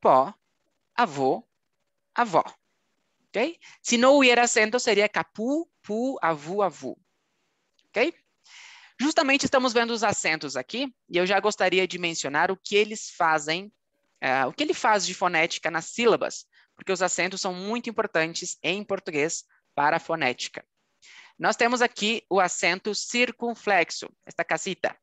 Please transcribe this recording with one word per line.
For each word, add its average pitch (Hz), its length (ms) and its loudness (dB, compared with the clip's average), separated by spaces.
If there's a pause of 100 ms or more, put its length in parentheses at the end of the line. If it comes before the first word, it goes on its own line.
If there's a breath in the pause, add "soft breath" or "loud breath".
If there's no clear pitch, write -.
pó, 151 340 4 (600)
avô, 151 520 0 (680)
avó. 208 300 2 (840)
Ok? 294 300 -4 (240 loud breath)
Se 240 140 0
não 254 180 6
houver 247 240 6
acento, 233 420 2
seria 208 280 2
capu, 240 640 -4 (120)
pu, 240 400 -4
avu, 165 400 -2
avu. 139 360 -6 (880)
Ok? 262 260 0 (840 loud breath)
Justamente 277 460 2
estamos 262 280 2
vendo 233 180 2
os 226 120 -4
acentos 160 540 -2
aqui, 240 380 -8 (140)
e 175 100 -2
eu 180 80 4
já 196 120 2
gostaria 190 480 2
de 175 120 -8
mencionar 165 520 -2
o 190 60 -2
que - 180 -10
eles 214 360 0
fazem, 160 600 -2 (500)
eh, 135 260 0
o 143 60 -4
que - 100 -6
ele 311 100 -2
faz 214 340 2
de 180 60 -6
fonética 170 580 0
nas 165 160 -6
sílabas, - 600 0 (280 soft breath)
porque - 180 -6
os 180 100 -2
acentos 185 380 -2
são 190 140 -4
muito 220 360 -6
importantes 175 720 -4
em 185 200 -2
português 175 640 -4 (300)
para 151 220 2
a 160 40 -2
fonética. 147 640 -6 (760 loud breath)
Nós 190 180 0
temos 240 260 2
aqui 233 480 -2
o 190 100 2
acento 185 540 -2
circunflexo, 233 1120 -2 (160)
esta - 180 -8
casita. - 600 -4